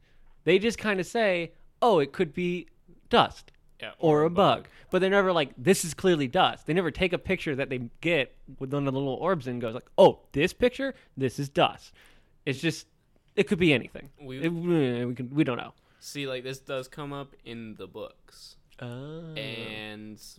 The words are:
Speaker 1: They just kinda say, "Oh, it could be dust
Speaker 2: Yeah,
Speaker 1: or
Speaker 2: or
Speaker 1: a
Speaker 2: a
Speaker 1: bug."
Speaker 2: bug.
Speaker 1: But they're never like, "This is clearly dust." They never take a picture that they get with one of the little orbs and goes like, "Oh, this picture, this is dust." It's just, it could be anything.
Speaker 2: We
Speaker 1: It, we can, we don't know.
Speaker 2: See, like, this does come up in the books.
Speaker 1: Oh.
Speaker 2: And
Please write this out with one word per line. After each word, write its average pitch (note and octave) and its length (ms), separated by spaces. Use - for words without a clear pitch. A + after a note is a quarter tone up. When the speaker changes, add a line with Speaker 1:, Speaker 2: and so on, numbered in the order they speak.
Speaker 1:
They F3+ 140
just G#3+ 200
kinda G3 260
say, F3+ 480
"Oh, G#3+ 200
it C#3+ 120
could E3 220
be F3+ 320
dust - 440
Speaker 2:
Yeah, A2 180
Speaker 1:
or D3+ 220
Speaker 2:
or - 40
Speaker 1:
a - 20
Speaker 2:
a E3+ 40
Speaker 1:
bug." E3+ 340
Speaker 2:
bug. - 40
Speaker 1:
But F#3 100
they're F#3+ 100
never G3 220
like, D#3 240
"This F3 300
is D3 80
clearly D#3+ 340
dust." - 380
They D3+ 80
never F3 160
take F3+ 240
a - 40
picture F3 380
that C3+ 140
they B2 180
get D3+ 340
with C3+ 160
one C#3+ 120
of C3+ 60
the C3 80
little C#3 140
orbs D3+ 320
and B2 140
goes A#2 140
like, - 220
"Oh, E3 240
this D3+ 200
picture, B3 420
this C3 220
is C#3+ 100
dust." - 460
It's C3+ 160
just, E3 260
it G3+ 80
could F#3+ 140
be E3 140
anything. - 380
Speaker 2:
We C3 220
Speaker 1:
It, E3 100
we C3+ 640
can, B2 160
we D3 140
don't B2+ 120
know. - 160
Speaker 2:
See, - 280
like, B2+ 180
this C3+ 140
does C3 300
come C#3+ 260
up C#3 200
in A#2 300
the F#2+ 100
books. - 720
Speaker 1:
Oh. D3 560
Speaker 2:
And G#2+ 840